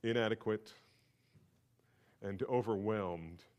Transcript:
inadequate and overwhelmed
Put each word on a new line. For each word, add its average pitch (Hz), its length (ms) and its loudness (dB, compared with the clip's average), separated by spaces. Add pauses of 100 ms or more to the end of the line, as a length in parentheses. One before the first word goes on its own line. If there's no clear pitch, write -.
inadequate 113 680 0 (1500)
and 98 260 -4
overwhelmed 101 920 0 (160)